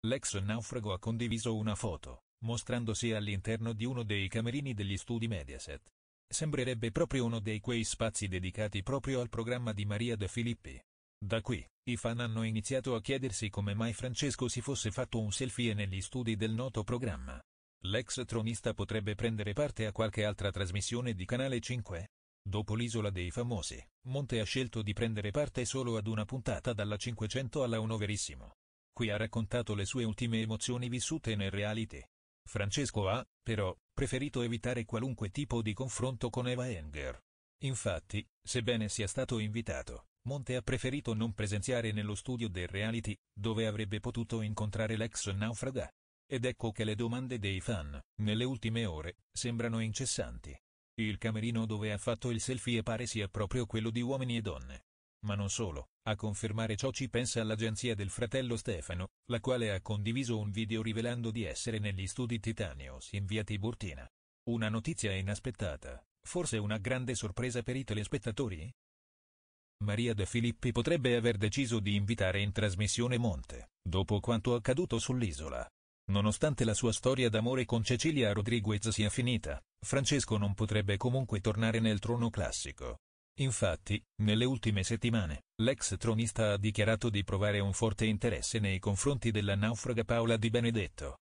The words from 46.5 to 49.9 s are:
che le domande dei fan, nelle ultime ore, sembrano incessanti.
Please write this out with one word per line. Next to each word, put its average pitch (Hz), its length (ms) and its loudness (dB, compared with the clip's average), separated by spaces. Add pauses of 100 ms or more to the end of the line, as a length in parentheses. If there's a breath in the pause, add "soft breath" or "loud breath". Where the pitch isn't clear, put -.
che 110 120 -2
le 107 100 2
domande 120 440 -2
dei 98 220 0
fan, 73 400 -4 (220)
nelle 107 220 2
ultime 113 420 0
ore, 80 320 -6 (120)
sembrano 117 500 -2
incessanti. 107 800 -4 (420)